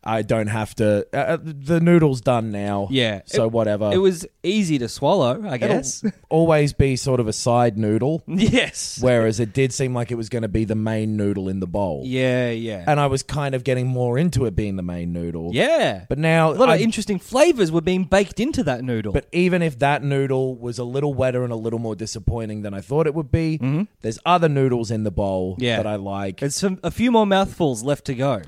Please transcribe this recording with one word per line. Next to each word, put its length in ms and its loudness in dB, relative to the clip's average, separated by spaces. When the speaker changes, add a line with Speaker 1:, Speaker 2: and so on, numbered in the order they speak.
Speaker 1:
I 200 -2
don't 240 0
have 300 -4
to, 360 2
uh, 40 -2
uh, 220 0
the 400 -2
noodle's 420 6
done 300 0
now. 380 -4
Speaker 2:
Yeah. 380 0
Speaker 1:
So 180 0
Speaker 2:
It, 60 0
Speaker 1:
whatever." 420 2
Speaker 2:
it 60 4
was 260 2
easy 380 2
to 100 -4
swallow, 540 0
I 140 -6
Speaker 1:
It'll 100 -2
Speaker 2:
guess. 360 -2
<laughs> 120 -20
Speaker 1:
always 440 4
be 220 2
sort 240 0
of 80 0
a 60 -2
side 440 2
noodle. 480 0
Speaker 2:
Yes. 760 0
Speaker 1:
Whereas 400 4
it 140 -2
did 200 0
seem 200 -2
like 160 -4
it 60 -4
was 120 -6
gonna 200 -4
be 180 0
the 80 -2
main 420 -2
noodle 340 0
in 100 -4
the 80 -4
bowl. 360 -4
Speaker 2:
Yeah, 460 0
yeah. 380 -6
Speaker 1:
And 120 2
I 60 2
was 160 0
kind 320 -6
of 100 -4
getting 220 0
more 320 -2
into 280 0
it 100 -2
being 200 -2
the 60 -6
main 320 -6
noodle. 400 -6
Speaker 2:
Yeah. 560 0
Speaker 1:
But 80 -2
now 340 4
Speaker 2:
A 40 -2
lot 140 4
of 60 6
Speaker 1:
I 40 2
Speaker 2:
interesting 400 -2
flavors 520 2
were 100 2
being 240 0
baked 340 0
into 240 -2
that 200 -2
noodle. 300 -2
Speaker 1:
But 180 -2
even 300 2
if 160 -2
that 260 2
noodle 520 0
was 240 -8
a 40 -4
little 300 -2
wetter 300 0
and 100 -4
a 40 -4
little 200 -4
more 180 -4
disappointing 680 -4
than 100 -8
I 80 -8
thought 240 0
it 80 -2
would 180 -2
be, 280 0
Speaker 2:
Mm-hmm. 240 0
Speaker 1:
there's 240 -6
other 240 6
noodles 400 2
in 140 -2
the 80 -2
bowl 480 -2
Speaker 2:
Yeah. 180 0
Speaker 1:
that 80 -2
I 120 -2
like. 420 -6
Speaker 2:
There's 160 -2
some, 160 0
a 80 -2
few 200 2
more 140 4
mouthfuls 580 0
left 220 -4
to 100 -4
go. 320 -2